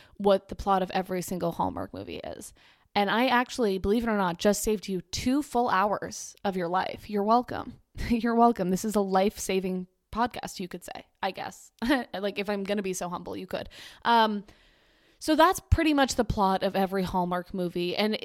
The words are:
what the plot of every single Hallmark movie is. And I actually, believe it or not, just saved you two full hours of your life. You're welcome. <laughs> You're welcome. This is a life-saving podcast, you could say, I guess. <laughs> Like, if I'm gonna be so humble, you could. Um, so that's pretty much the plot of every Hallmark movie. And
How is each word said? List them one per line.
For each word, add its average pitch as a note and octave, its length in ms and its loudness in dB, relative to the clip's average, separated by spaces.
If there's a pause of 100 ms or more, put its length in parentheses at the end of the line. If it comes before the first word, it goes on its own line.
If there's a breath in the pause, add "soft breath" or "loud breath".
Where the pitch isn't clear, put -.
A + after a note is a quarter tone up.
(180 loud breath)
what G3 320 2
the G3+ 60 -12
plot G3 260 2
of F#3 100 -2
every F#3 300 -2
single F3 320 -4
Hallmark F#2 400 -4
movie F2+ 300 -10
is. - 300 -14 (440 soft breath)
And G3+ 140 2
I A3+ 160 2
actually, A#3+ 500 0
believe G3+ 260 0
it A3+ 60 -2
or A3 60 2
not, F3+ 220 0
just G#3 260 2
saved G#3+ 240 -2
you F#3 140 -4
two C#4 420 -2
full B3 240 0
hours - 640 -2 (120)
of G3 100 -2
your F3 140 -2
life. - 400 -4
You're G3+ 140 -2
welcome. A#3 500 0 (200)
<laughs> - 140 -6
You're A#3 280 0
welcome. A#3 340 6
This F#3 160 0
is G#3 100 -4
a G#3 60 4
life-saving F#3+ 840 0 (260)
podcast, A3+ 480 -4
you F3 80 -8
could - 160 -14
say, - 200 -14 (160)
I F#3+ 100 -2
guess. - 500 -12
<laughs> B3 360 0
Like, G3+ 220 -2
if G3+ 100 -4
I'm G3+ 140 -2
gonna G3+ 180 0
be F#3+ 120 -4
so F3+ 160 -6
humble, F3 260 -8
you - 120 -10
could. - 200 -6 (380 loud breath)
Um, A3 400 4 (720 soft breath)
so D#4 160 2
that's E4 240 6
pretty D#4 340 2
much C#4 220 2
the A#3+ 80 2
plot F#3+ 400 2
of G3 140 -2
every F#3+ 260 2
Hallmark F3+ 500 -2
movie. F3 440 -2
And G#3+ 280 0